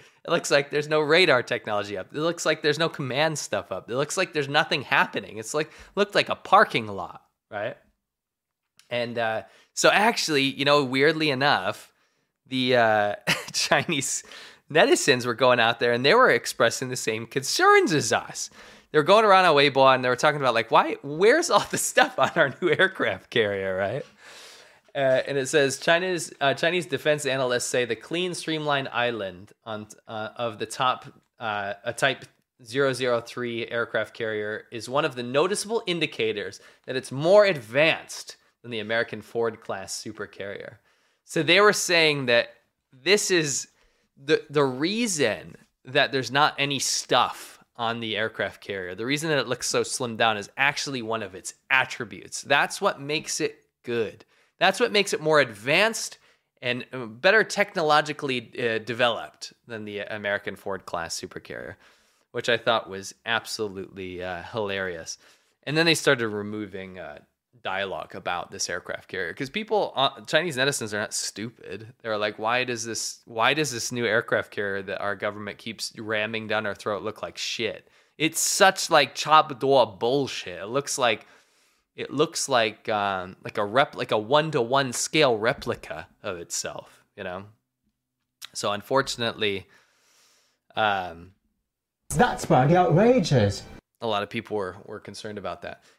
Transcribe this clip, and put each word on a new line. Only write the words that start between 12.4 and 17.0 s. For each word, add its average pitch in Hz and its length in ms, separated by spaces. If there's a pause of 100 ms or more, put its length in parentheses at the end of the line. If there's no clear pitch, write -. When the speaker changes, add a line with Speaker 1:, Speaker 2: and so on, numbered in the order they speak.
Speaker 1:
the, 127 220
uh, 107 380 (200)
<laughs> - 180
Chinese - 680 (480)
netizens 147 560
were 120 80
going 123 260
out 117 200
there 120 120
and 123 120
they 156 100
were 240 160
expressing 120 580
the 127 80
same 113 300